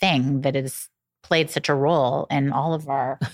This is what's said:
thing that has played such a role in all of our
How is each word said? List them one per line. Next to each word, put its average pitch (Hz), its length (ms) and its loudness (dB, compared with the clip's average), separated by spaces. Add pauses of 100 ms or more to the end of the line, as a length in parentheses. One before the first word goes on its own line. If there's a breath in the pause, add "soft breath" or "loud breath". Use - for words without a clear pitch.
thing 139 420 2
that 135 120 0
has 135 340 -6 (360)
played 160 260 2
such - 180 -4
a 147 60 2
role 143 560 2
in 139 220 0
all 156 220 0
of 151 140 -6
our 135 300 -2 (160)